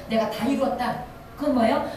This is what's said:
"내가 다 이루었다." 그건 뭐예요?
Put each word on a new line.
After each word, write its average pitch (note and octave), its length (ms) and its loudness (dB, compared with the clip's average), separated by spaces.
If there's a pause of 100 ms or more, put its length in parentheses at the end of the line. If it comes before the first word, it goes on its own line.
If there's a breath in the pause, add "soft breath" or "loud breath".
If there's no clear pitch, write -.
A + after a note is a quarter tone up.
"내가 A3 220 0
다 - 160 -2
이루었다." C4 560 0 (340)
그건 C#4+ 200 2
뭐예요? A3+ 400 4